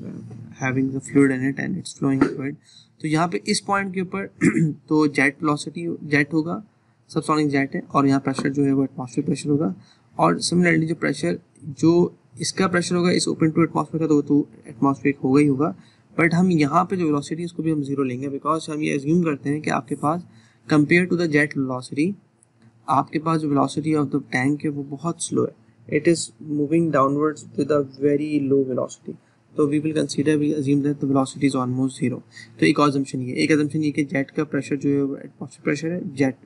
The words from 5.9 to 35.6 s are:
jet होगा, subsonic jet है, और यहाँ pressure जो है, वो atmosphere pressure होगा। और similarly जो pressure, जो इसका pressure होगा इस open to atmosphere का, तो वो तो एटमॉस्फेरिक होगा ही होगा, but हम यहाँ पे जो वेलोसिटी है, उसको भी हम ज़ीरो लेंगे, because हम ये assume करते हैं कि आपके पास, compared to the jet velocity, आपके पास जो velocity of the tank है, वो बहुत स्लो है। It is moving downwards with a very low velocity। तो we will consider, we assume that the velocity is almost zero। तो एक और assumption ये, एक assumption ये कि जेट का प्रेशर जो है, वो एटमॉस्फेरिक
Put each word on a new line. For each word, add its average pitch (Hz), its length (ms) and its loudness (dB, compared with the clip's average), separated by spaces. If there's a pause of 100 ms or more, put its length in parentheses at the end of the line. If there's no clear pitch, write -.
jet 147 260 0
होगा, 170 320 -2 (440)
subsonic 151 400 0
jet 139 260 0
है, 175 80 -4 (120)
और 139 120 4
यहाँ 139 140 4
pressure 135 280 -2
जो 143 160 0
है, 139 80 2
वो 135 120 2
atmosphere 131 400 -6
pressure 147 260 -2
होगा। 165 240 0 (440)
और 160 220 2
similarly 170 440 2
जो 160 100 -2
pressure, 151 440 -4 (260)
जो 170 520 2 (240)
इसका 185 280 -2
pressure 175 280 0
होगा 175 140 2
इस 175 180 0
open 160 200 2
to 156 100 -2
atmosphere 156 420 0
का, 160 60 -2
तो 156 80 4
वो 147 80 4
तो 147 260 2 (200)
एटमॉस्फेरिक 139 500 0
होगा 135 220 4
ही 147 60 4
होगा, 147 280 0 (460)
but 170 140 4
हम 185 160 4
यहाँ 160 340 4
पे 185 120 -4
जो 180 80 0
वेलोसिटी 151 380 -2
है, 175 40 -6
उसको 160 160 -8
भी 160 80 0
हम 151 120 0
ज़ीरो 139 200 -2
लेंगे, 131 260 -4
because 143 420 -4
हम 151 120 -4
ये 156 160 0
assume 156 240 2
करते 139 280 -2
हैं 151 100 -2
कि 156 100 -4
आपके 151 240 -2
पास, 165 300 -2 (480)
compared 175 400 4
to 170 60 0
the 170 140 0
jet 147 260 2
velocity, 135 560 -2 (760)
आपके 143 300 0
पास 160 220 0
जो 156 80 -2
velocity 143 480 0
of 147 80 2
the 139 160 -2
tank 139 440 -2
है, 156 60 -2
वो 143 120 -6
बहुत 147 420 -8
स्लो 131 220 -2
है। - 80 -8 (460)
It 156 80 2
is 165 100 4 (240)
moving 151 500 0
downwards 147 500 2
with 143 280 -4
a 147 140 2 (200)
very 147 360 0 (120)
low 139 140 4
velocity। 131 480 -6 (420)
तो 147 160 2
we 151 80 0
will 151 180 -2
consider, 147 400 0
we 147 200 0
assume 143 240 2
that 143 220 -2
the - 0 -
velocity 135 400 0
is 135 120 2
almost 127 480 -2
zero। 123 180 -4 (380)
तो 156 60 4
एक 151 120 4
और 147 100 4
assumption 139 280 -2
ये, 127 180 -6
एक 156 160 0
assumption 151 320 2
ये 147 80 0
कि 147 140 0
जेट 139 260 -4
का 156 140 -2
प्रेशर 147 320 -4
जो 143 140 0
है, 143 120 2
वो 139 140 -4
एटमॉस्फेरिक - 480 -14